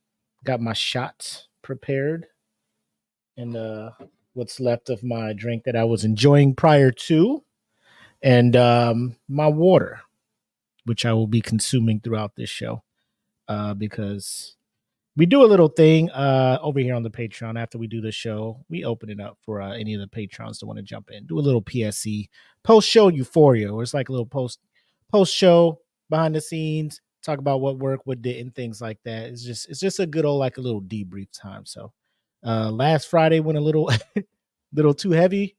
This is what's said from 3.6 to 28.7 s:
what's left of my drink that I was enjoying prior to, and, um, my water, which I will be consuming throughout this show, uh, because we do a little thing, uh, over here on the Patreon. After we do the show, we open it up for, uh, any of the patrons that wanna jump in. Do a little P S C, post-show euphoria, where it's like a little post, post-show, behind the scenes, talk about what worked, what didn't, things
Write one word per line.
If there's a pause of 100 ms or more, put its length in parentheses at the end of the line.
what's
left
of
my
drink
that
I
was
enjoying
prior
to, (800)
and,
um, (120)
my
water, (840)
which
I
will
be
consuming
throughout
this
show, (640)
uh,
because (600)
we
do
a
little
thing,
uh,
over
here
on
the
Patreon.
After
we
do
the
show,
we
open
it
up
for,
uh,
any
of
the
patrons
that
wanna
jump
in.
Do
a
little
P
S
C, (320)
post-show
euphoria,
where
it's
like
a
little
post, (520)
post-show, (300)
behind
the
scenes, (220)
talk
about
what
worked,
what
didn't,
things